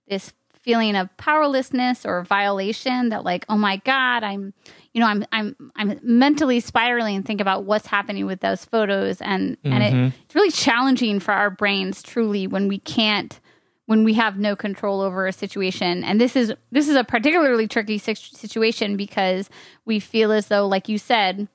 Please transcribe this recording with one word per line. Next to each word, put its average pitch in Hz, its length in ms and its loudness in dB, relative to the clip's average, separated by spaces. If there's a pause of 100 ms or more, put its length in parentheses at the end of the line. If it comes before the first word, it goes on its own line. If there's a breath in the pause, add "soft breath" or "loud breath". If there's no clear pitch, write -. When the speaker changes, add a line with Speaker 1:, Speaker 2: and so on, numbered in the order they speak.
Speaker 1:
this 196 240 -8 (300)
feeling 226 340 0
of 190 220 -2
powerlessness 262 880 0
or 180 160 -2
violation 202 840 0
that, 214 140 -6
like, 180 260 -4
"Oh 214 80 0
my 202 200 2
God, 247 460 0
I'm, 196 280 -6 (420 loud breath)
you 233 60 -2
know, 233 60 4
I'm, 208 260 2
I'm, 214 240 -4 (200)
I'm 233 260 -4
mentally 254 580 4
spiraling 233 580 -2
and 190 80 -6
think 208 140 -6
about 196 260 0
what's 214 200 -2
happening 202 400 -4
with 190 140 -6
those 196 260 -2
photos." 196 560 -2
And, 190 420 -4
and 127 200 2
it, 123 100 2
Speaker 2:
Mm-hmm. 127 300 2
Speaker 1:
it's - 120 -20
really 381 140 4
challenging 240 680 2
for 208 160 -2
our 202 160 0
brains, 190 500 -2
truly, 202 460 -2
when 190 200 0
we 196 120 -2
can't, 214 600 -2 (460 soft breath)
when 220 180 4
we 220 120 4
have 214 240 0
no 208 160 0
control 196 460 -4
over 190 260 -2
a 190 60 -4
situation. 185 720 -4
And 208 160 0
this 240 160 2
is, 233 160 2 (200)
this 285 180 2
is 294 60 4
a 254 80 4
particularly 247 640 2
tricky 208 320 -2
situ-, - 360 -8
situation 220 640 -2
because 190 540 -2 (340 loud breath)
we 220 140 0
feel 220 320 2
as 214 160 2
though, 202 200 2
like 190 220 0
you 214 80 0
said 202 580 0